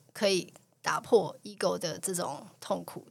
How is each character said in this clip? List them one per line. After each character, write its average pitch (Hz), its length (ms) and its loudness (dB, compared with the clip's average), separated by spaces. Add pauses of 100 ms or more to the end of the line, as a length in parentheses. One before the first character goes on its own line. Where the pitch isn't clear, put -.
(140)
可 208 160 2
以 185 240 0 (280)
打 - 200 0
破 - 420 4
ego 180 340 0
的 160 220 -4
这 185 160 -2
种 170 320 -4 (140)
痛 180 240 -2
苦 - 240 -12